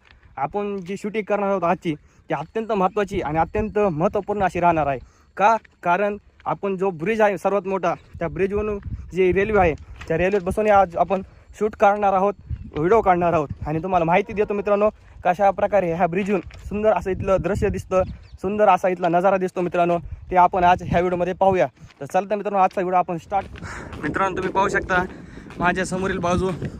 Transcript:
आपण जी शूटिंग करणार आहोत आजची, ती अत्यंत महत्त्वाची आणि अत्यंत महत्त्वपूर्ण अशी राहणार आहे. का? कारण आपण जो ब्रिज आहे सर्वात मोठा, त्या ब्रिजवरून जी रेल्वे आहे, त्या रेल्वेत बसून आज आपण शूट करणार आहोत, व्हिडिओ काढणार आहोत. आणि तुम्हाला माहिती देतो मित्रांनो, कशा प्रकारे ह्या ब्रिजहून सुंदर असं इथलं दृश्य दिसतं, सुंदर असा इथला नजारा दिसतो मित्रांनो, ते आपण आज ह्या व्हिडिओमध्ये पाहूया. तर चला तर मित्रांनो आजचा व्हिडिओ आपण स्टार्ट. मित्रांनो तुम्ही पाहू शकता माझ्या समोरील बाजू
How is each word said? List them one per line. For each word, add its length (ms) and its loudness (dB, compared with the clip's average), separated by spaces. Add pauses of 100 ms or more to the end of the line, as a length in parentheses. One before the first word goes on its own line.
(380)
आपण 440 -4
जी 160 -10
शूटिंग 260 -6
करणार 260 0
आहोत 140 0
आजची, 300 0 (360)
ती 40 -2
अत्यंत 380 -6
महत्त्वाची 500 0
आणि 160 -2
अत्यंत 420 -2
महत्त्वपूर्ण 640 0
अशी 160 -2
राहणार 280 2
आहे. 120 -2 (380)
का? 200 4 (260)
कारण 340 0 (280)
आपण 320 -4
जो 120 0
ब्रिज 320 -2
आहे 160 4
सर्वात 300 -2
मोठा, 260 -2 (260)
त्या 80 -4
ब्रिजवरून 520 -4 (340)
जी 180 2
रेल्वे 280 2
आहे, 140 4 (340)
त्या 100 -2
रेल्वेत 240 0
बसून 280 -2
आज 260 4
आपण 260 0 (380)
शूट 160 -2
करणार 380 4
आहोत, 200 2 (440)
व्हिडिओ 240 4
काढणार 320 2
आहोत. 140 0 (200)
आणि 160 -4
तुम्हाला 220 0
माहिती 280 0
देतो 200 -2
मित्रांनो, 360 0 (360)
कशा 260 2
प्रकारे 420 0
ह्या 140 0
ब्रिजहून 340 -2
सुंदर 500 -2
असं 200 0
इथलं 280 0
दृश्य 300 0
दिसतं, 340 -2 (300)
सुंदर 340 0
असा 220 4
इथला 180 -2
नजारा 300 4
दिसतो 240 -2
मित्रांनो, 360 0 (340)
ते 40 0
आपण 280 4
आज 200 4
ह्या 160 0
व्हिडिओमध्ये 340 0
पाहूया. 340 4 (340)
तर 40 -10
चला 240 -2
तर 60 -2
मित्रांनो 240 -2
आजचा 220 2
व्हिडिओ 180 2
आपण 180 -2
स्टार्ट. 280 -4 (580)
मित्रांनो 340 -2
तुम्ही 160 -4
पाहू 160 2
शकता 360 0 (520)
माझ्या 280 0
समोरील 320 -4
बाजू 340 0 (280)